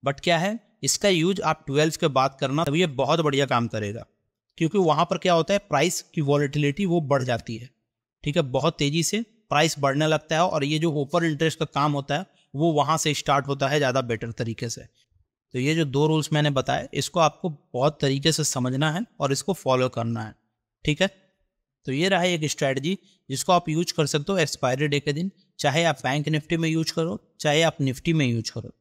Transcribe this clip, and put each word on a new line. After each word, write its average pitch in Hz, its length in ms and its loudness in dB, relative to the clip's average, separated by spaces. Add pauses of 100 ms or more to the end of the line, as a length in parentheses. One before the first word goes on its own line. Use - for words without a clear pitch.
But 139 160 -4
क्या 170 180 2
है, 202 220 -2 (240)
इसका 170 260 0
यूज़ 185 340 2
आप 156 220 -2
ट्वेल्व 147 340 2
के 170 100 0
बाद 135 300 0
करना, 143 240 0
तब 147 120 0
ये 180 200 4
बहुत 135 260 2
बढ़िया 143 240 2
काम 120 220 0
करेगा, 104 380 -6 (520)
क्योंकि 165 200 0
वहाँ 165 280 4
पर 175 120 -4
क्या 180 160 2
होता 165 200 2
है, 202 60 2
प्राइस 151 460 0
की - 180 -6
वॉलेटिलिटी 143 640 0
वो 175 180 0
बढ़ 139 200 0
जाती 120 340 -4
है, 123 120 -16 (540)
ठीक 147 120 -2
है। 170 60 2 (100)
बहुत 135 280 0
तेज़ी 156 240 0
से 208 180 -2 (280)
प्राइस 156 300 2
बढ़ने 139 280 0
लगता 156 280 -2
है 160 80 2
और 165 200 0
ये 151 160 -2
जो 165 140 0
ओपन 165 320 0
इंटरेस्ट 160 340 0
का 156 80 -2
काम 147 260 0
होता 139 240 -2
है 185 80 -6 (280)
वो 160 200 2
वहाँ 147 240 2
से 151 160 0
स्टार्ट 139 340 0
होता 135 200 -2
है 147 100 2
ज़्यादा 131 260 2
बेटर 117 300 -4
तरीके 117 360 -6
से। - 120 -12 (720)
तो 127 60 -4
ये 147 160 2
जो 165 100 2
दो 139 220 2
रूल्स 156 260 0
मैंने 147 180 2
बताए 139 420 -2
इसको 147 260 -4
आपको 160 300 2
बहुत 143 520 -2
तरीके 139 300 2
से 151 120 0
समझना 135 480 -2
है 190 140 -6 (140)
और 139 120 0
इसको 139 240 -2
फॉलो 127 340 0
करना 117 340 -6
है, 107 100 -14 (520)
ठीक 151 160 0
है। 190 60 2 (760)
तो - 60 -6
ये 156 180 0
रहा 180 140 2
एक 175 220 0
स्ट्रैटेजी 139 520 -2 (320)
जिसको 135 240 -2
आप 175 160 2
यूज़ 165 240 -2
कर 156 120 0
सकते 147 260 -2
हो 196 60 0
एक्सपायरी 139 500 0
डे 143 120 0
के 147 140 -4
दिन, 175 180 -4 (280)
चाहे 151 240 2
आप 160 200 2
बैंक 143 240 -2
निफ्टी 156 300 -2
में 165 120 0
यूज़ 160 240 -2
करो, 165 260 -4 (200)
चाहे 151 220 2
आप 165 200 2
निफ्टी 135 320 -2
में 156 120 2
यूज़ 117 260 -2
करो - 300 -12